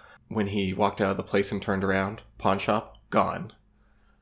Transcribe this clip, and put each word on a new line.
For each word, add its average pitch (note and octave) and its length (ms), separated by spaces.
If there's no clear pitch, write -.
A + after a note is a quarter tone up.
When G#2+ 180
he G2 260
walked G2 300
out G2 80
of F#2 80
the F#2+ 40
place G2 300
and G2 80
turned G2 240
around, F#2+ 380
pawn G2 200
shop, - 380
gone. - 420